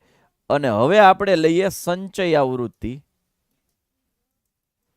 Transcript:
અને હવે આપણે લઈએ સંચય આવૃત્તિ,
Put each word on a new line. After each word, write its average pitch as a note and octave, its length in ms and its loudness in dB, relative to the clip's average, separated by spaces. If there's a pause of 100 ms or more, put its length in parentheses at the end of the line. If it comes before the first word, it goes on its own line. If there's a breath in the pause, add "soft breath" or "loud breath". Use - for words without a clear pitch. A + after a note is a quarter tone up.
(500)
અને C#3 200 -2
હવે C3 300 2
આપણે F#3+ 360 4
લઈએ E3 340 0
સંચય F3+ 680 -6
આવૃત્તિ, B2+ 680 -6 (1900)